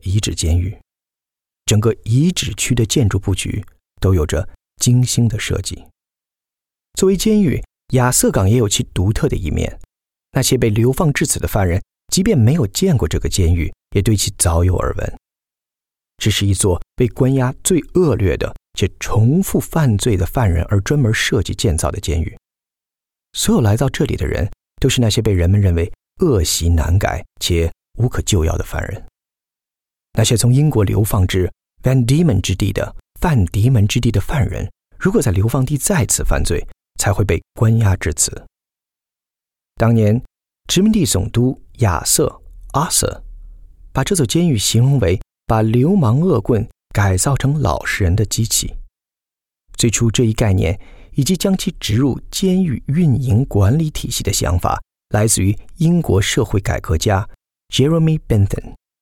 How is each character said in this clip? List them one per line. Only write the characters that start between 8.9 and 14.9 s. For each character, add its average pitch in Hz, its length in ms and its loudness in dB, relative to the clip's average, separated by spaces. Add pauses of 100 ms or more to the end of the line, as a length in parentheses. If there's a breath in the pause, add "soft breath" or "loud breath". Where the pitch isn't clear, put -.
独 98 200 0
特 - 160 -2
的 - 80 -4
一 - 120 -6
面。 - 300 -4 (540)
那 135 80 0
些 127 160 2
被 120 120 0
流 113 220 2
放 147 220 0
至 - 120 -2
此 - 140 -2
的 - 80 -4
犯 101 180 0
人， 87 160 0 (300)
即 185 100 0
便 208 160 4
没 117 160 6
有 147 140 0
见 185 300 0
过 82 100 -2
这 87 120 -4
个 - 100 -4
监 85 260 2
狱， - 180 -2 (220)
也 101 60 2
对 107 160 2
其 - 200 -4
早 82 280 2
有 90 120 2
耳 - 200 -2